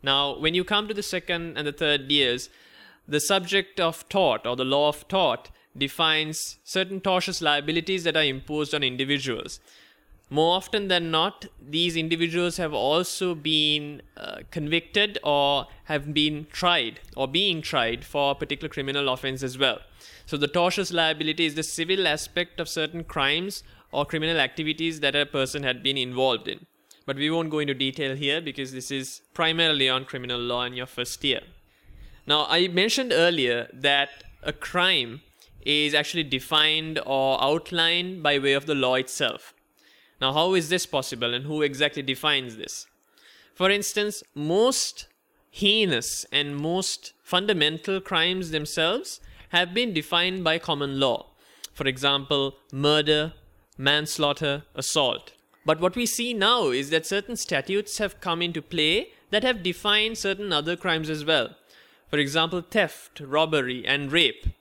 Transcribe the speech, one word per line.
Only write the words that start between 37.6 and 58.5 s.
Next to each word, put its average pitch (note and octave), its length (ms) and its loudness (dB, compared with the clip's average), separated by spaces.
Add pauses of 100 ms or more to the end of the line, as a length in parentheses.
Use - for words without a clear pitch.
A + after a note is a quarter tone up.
by D3 160 4
way C#3 140 2
of C#3 140 0
the D#3 80 0
law B2+ 220 2
itself. - 580 -4 (640)
Now, C3 120 2
how E3+ 220 4
is E3 140 2
this F3 160 0
possible B2 480 -2
and B2+ 140 -4
who D3+ 160 -2
exactly D3 400 0
defines C3 540 -2
this? - 300 -12 (680)
For F#3 160 2
instance, G#3 520 -2 (120)
most F#3 720 2 (440)
heinous G3 800 0
and C#3+ 260 -2
most E3+ 680 -4
fundamental F#3 800 0
crimes F3+ 500 0
themselves D#3+ 680 -2 (300)
have F3 220 2
been A3+ 220 0
defined F3 500 0
by D#3+ 140 2
common C#3+ 420 -2
law. C3 260 2 (460)
For C#3 140 -4
example, C#3 680 0 (160)
murder, D3+ 600 2 (460)
manslaughter, D3 880 0 (100)
assault. - 580 0 (320)
But D#3 160 2
what F3+ 160 2
we A#3+ 80 0
see A#3+ 300 -2
now G#3 360 4
is C#3 200 0
that D#3+ 160 0
certain G3+ 300 -4
statutes F#3+ 600 -2
have G3+ 220 -4
come E3+ 220 -2
into E3+ 180 -4